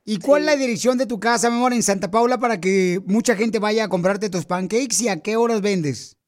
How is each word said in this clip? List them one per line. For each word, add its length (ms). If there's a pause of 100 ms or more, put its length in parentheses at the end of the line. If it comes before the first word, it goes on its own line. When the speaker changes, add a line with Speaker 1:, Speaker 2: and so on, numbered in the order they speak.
Speaker 1:
¿Y 140
cuál 240
es 80
Speaker 2:
Sí. 60
Speaker 1:
la 40
dirección 380
de 80
tu 140
casa, 300
mi 60
amor, 160
en 100
Santa 280
Paula 280
para 220
que 460
mucha 300
gente 220
vaya 260
a 40
comprarte 420
tus 160
pancakes? 560
¿Y 60
a 120
qué 160
horas 240
vendes? 560 (120)